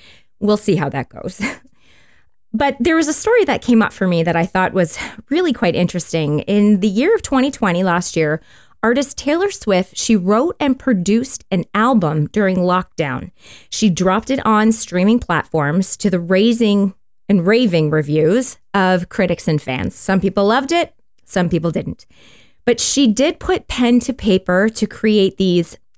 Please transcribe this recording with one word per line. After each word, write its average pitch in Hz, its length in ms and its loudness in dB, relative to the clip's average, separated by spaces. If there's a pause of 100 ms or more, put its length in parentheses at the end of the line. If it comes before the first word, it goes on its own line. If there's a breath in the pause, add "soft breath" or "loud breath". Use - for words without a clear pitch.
(400 soft breath)
We'll 208 160 0
see 208 180 0
how 151 140 -2
that 139 200 -6
goes. - 320 -12
<laughs> 254 200 -8 (920 soft breath)
But 277 300 -2
there 320 160 2
was 320 120 0
a 302 40 -2
story 440 320 2
that - 160 -2
came 233 220 2
up - 100 -2
for 190 160 -2
me 170 140 2
that 165 120 0
I 170 120 0
thought 185 260 -2
was 175 260 -2 (300 loud breath)
really 330 240 0
quite 190 240 -2
interesting. 160 640 -2
In 208 400 2
the 208 80 0
year 254 260 2
of 415 60 0
twenty 262 300 0
twenty, 185 340 -2
last 180 320 -2
year, 156 240 0 (420 soft breath)
artist 247 360 0
Taylor 339 320 -2
Swift, 190 480 -4
she - 180 0
wrote 208 420 0
and 269 200 0
produced 220 720 -2
an 170 240 -2
album 180 540 2
during 190 280 0
lockdown. 180 760 -4 (360 loud breath)
She - 220 0
dropped 185 400 0
it 269 160 -2
on 220 260 4
streaming 214 460 2
platforms 160 800 -2
to - 100 0
the 180 100 0
raising 202 760 2 (340)
and 180 180 2
raving 185 440 2
reviews 156 680 0 (160)
of 185 380 2
critics 175 360 -2
and 156 140 0
fans. - 340 -6
Some - 240 0
people 196 280 0
loved 269 260 0
it, 339 220 -2 (300)
some 180 260 -2
people 165 200 -2
didn't. - 360 -8 (580 soft breath)
But 240 160 0
she 269 320 2
did 285 280 0
put - 280 -4
pen 247 320 2
to 240 140 -4
paper 190 560 0
to - 160 -4
create 202 500 0
these 175 400 0 (220)